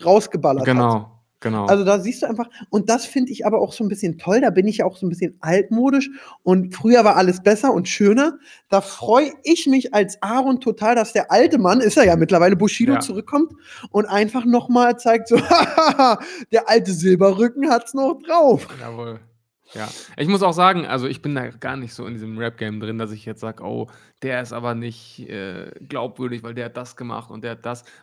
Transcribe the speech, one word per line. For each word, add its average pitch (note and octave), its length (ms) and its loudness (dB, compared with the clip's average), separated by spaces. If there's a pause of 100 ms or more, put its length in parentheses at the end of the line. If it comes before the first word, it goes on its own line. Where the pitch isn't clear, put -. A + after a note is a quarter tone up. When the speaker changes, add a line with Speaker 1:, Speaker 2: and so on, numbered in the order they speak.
Speaker 1:
rausgeballert D#3+ 640 2
hat. B2+ 60 4
Speaker 2:
Genau, A#2 480 0 (180)
genau. A2 280 -4
Speaker 1:
Also G3+ 160 2
da G3 160 2
siehst G#3+ 220 -8
du - 40 -2
einfach, A#3 220 -6 (220)
und G#3 200 -2
das A#3+ 160 -2
find B3+ 240 -4
ich - 160 -8
aber G#3 140 0
auch G#3+ 120 -2
so - 120 -8
ein G3+ 40 -2
bisschen F#3 300 -6
toll, G#3 220 0
da C4+ 100 2
bin F#3 180 2
ich G#3+ 100 -4
ja E3+ 60 0
auch F3+ 120 -4
so F#3+ 100 -8
ein - 20 -4
bisschen E3+ 320 -6
altmodisch A#3+ 720 0 (320)
und F#3 320 0
früher A#3 300 4
war G#3 120 4
alles F#3 260 2
besser G#3+ 300 2
und - 160 -2
schöner. A#3 500 2 (300)
Da G3 140 2
freu A#3+ 420 2 (180)
ich E4 240 0
mich C4 280 2
als G3 280 0
Aaron B3+ 380 0
total, A3 340 0
dass A3 180 0
der - 200 -2
alte D4 260 4
Mann, F#3+ 220 2
ist G#3+ 160 0
er C#4+ 80 8
ja F3 120 6
mittlerweile, F3 400 4
Bushido A#3 380 0
Speaker 2:
Ja. C4+ 60 0
Speaker 1:
zurückkommt C#4 520 -4 (380)
und G#3 160 0
einfach G#3+ 380 -2
noch A#3+ 240 2
mal A#3+ 300 2
zeigt, A#3 300 0
so, A#3 80 6
<laughs> C#4+ 1160 2
der A3 160 2
alte G3 240 2
Silberrücken F#3+ 800 2
hat's A#3+ 240 -2
noch C4+ 280 -2
drauf. D#4 460 2 (120)
Speaker 2:
Jawohl. A#2 400 -14 (540)
Ja. G#2+ 140 -10 (280)
Ich D3 120 -4
muss G3 160 0
auch F3+ 80 2
sagen, F3+ 340 0
also C3 220 -6
ich C3+ 140 -12
bin D3 120 -6
da B2+ 160 -8
gar B2+ 260 -12
nicht A#2+ 160 -14
so A#2 140 -14
in A#2 80 -12
diesem A2 240 -12
Rap-Game A2+ 400 -8
drin, A2 200 -8
dass A2 120 -8
ich G#2+ 160 -16
jetzt A2 140 -14
sag, A2+ 200 -12
„Oh, A2+ 280 -10 (340)
der B2+ 180 -6
ist A#2+ 120 -12
aber A#2+ 240 -6
nicht, A#2 520 -14
äh, F#2+ 440 -14 (160)
glaubwürdig, A#2+ 560 -10
weil A#2 100 -16
der A#2+ 120 -10
hat A2+ 100 -18
das B2 180 -14
gemacht A#2 380 -14
und A2 100 -18
der A#2 80 -12
hat A2+ 160 -16
das.“ A#2 180 -12 (180)